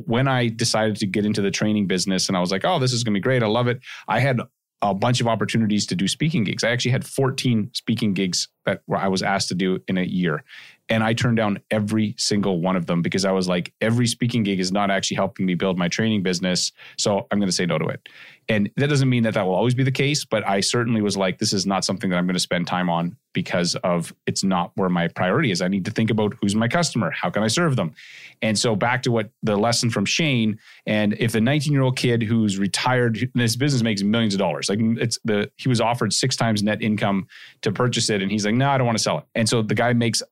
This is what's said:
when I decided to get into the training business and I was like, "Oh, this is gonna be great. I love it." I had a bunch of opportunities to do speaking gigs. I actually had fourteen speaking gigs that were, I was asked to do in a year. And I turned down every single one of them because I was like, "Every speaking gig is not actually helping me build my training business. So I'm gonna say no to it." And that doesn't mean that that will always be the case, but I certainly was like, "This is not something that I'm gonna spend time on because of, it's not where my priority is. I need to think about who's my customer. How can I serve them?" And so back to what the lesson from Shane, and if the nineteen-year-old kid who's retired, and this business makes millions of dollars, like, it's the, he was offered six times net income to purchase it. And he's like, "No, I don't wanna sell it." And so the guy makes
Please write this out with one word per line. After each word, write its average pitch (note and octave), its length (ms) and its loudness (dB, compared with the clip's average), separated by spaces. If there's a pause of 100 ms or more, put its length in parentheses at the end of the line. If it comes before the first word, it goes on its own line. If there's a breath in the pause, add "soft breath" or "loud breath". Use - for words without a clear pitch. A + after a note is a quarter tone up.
when B2 200 2
I B2 200 2
decided A2 480 0
to G#2 100 -4
get G2+ 180 0
into G#2+ 200 0
the G2 80 2
training G#2+ 340 0
business F#2 420 0
and G2 80 -2
I F2+ 40 2
was F2+ 100 0
like, G2 160 -2
"Oh, F3 140 2
this B2+ 140 2
is A#2 100 -2
gonna A2 100 0
be G2+ 60 0
great. B2+ 240 2
I G#2+ 40 2
love A#2+ 200 2
it." B2 140 -2 (260 loud breath)
I A2 120 0
had B2+ 220 2 (400)
a G2+ 140 2
bunch A#2+ 260 0
of A#2 60 0
opportunities G#2+ 580 2
to F#2+ 100 -4
do F#2+ 120 0
speaking D3+ 360 0
gigs. - 200 -2
I A2 80 2
actually A#2+ 200 0
had G#2 140 0
fourteen B2+ 680 0
speaking G#2 420 -2
gigs F#2 320 -2 (180)
that G2 220 -2
were, G2 100 0
I F#2+ 120 -2
was F#2+ 120 0
asked G2 280 -2
to F2+ 60 -4
do F#2 320 0
in F#2+ 120 -2
a F#2 40 0
year. F2 400 -2 (440 loud breath)
And A2 160 2
I A2+ 100 2
turned A#2+ 240 0
down G#2 220 0 (120)
every G#2+ 460 0
single G2 420 0
one F#2 160 0
of E2+ 100 -2
them F2 160 0
because F2+ 220 -2
I G2 80 0
was F#2 160 0
like, F2+ 320 -2
"Every A#2+ 260 2
speaking A#2+ 380 0
gig G2 160 0
is F#2 140 -2
not G2+ 180 0
actually F#2+ 240 -2
helping G2 300 -2
me F2+ 100 0
build F#2 220 0
my F2+ 100 0
training A2 340 0
business. F2+ 520 -2 (240 loud breath)
So G2+ 340 0
I'm G#2 80 0
gonna F#2+ 120 0
say F#2 140 0
no E2+ 120 0
to - 80 -4
it." - 240 -8 (400 loud breath)
And G#2 260 2
that C#3 120 0
doesn't C3+ 220 2
mean B2 140 2
that A2 120 2
that G#2 100 2
will F#2 100 2
always A#2 180 2
be C3 100 0
the C3 80 0
case, C#3+ 340 -2
but G#2+ 200 -2
I G2 140 0
certainly A#2 420 0
was G2+ 140 0
like, F#2+ 240 0
"This G#2+ 140 0
is F#2 120 0
not F#2+ 200 0
something G2 240 -2
that F2+ 80 0
I'm F2+ 100 0
gonna F#2 120 0
spend F2 280 -2
time F2+ 220 0
on E2+ 260 -2 (180)
because F2 420 -2
of, F2 380 -2 (140)
it's - 160 -2
not F#2 320 0
where F#2+ 140 0
my F2 180 0
priority G#2 440 0
is. F2 100 -2
I F#2 80 0
need F#2+ 160 -2
to G#2+ 60 -4
think A2+ 200 0
about G#2+ 300 0
who's G2+ 140 0
my A2+ 120 2
customer. A#2 440 0
How - 180 -4
can G2+ 120 -2
I A2 60 0
serve D#3+ 300 0
them?" F2 160 -2 (480 loud breath)
And A2 180 0
so A2+ 160 0
back A#2+ 280 0
to B2+ 80 0
what A2+ 200 -2 (100)
the G#2+ 140 0
lesson A#2 340 2
from G#2 140 0
Shane, A2+ 560 0 (260 loud breath)
and G#2 340 2
if A#2 120 0
the A2 100 2
nineteen-year-old C3+ 540 2
kid A#2+ 260 2
who's G#2+ 380 2
retired, A#2+ 580 0
and B2+ 140 -4 (100)
this A#2 140 0
business C3+ 260 0
makes G#2+ 220 0
millions G#2+ 300 2
of F#2+ 60 0
dollars, D#2 280 -2
like, G#2 140 0
it's A2+ 420 0
the, G#2+ 320 0
he - 140 -2
was A#2 100 2
offered A2+ 320 0
six - 240 -2
times A2 260 0
net G#2+ 200 0
income G#2 460 0 (340 loud breath)
to A2 100 0
purchase A#2 380 0
it. G#2 120 0
And F#2+ 80 0
he's G#2 160 0
like, G#2+ 100 2
"No, C3+ 140 2
I C#3 80 2
don't B2+ 100 2
wanna A2 120 0
sell F2 200 -2
it." - 40 -10 (120)
And A2+ 120 2
so A#2+ 140 2
the G#2+ 140 -2
guy A#2+ 180 2
makes A#2 280 2 (100)